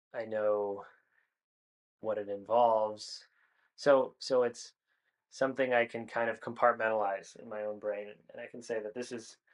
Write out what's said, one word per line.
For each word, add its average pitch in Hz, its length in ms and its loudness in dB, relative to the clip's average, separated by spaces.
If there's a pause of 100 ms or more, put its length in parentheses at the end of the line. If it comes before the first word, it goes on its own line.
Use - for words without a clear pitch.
(140)
I 117 120 -4
know 104 580 0 (1160)
what 107 160 -2
it 104 120 -6
involves. 107 960 2 (500)
So, 135 440 4
so 127 240 2
it's - 300 -4 (580)
something 131 420 0
I 117 120 6
can 117 200 -8
kind 117 240 -2
of 110 120 -6
compartmentalize 110 1000 2
in 120 60 -16
my 107 160 -6
own 104 160 -6
brain, 104 280 -4
and, 104 120 -18 (140)
and 120 80 -12
I 120 100 -12
can 123 100 -14
say 117 220 -4
that 107 100 -8
this 120 180 -8
is 113 260 -12 (160)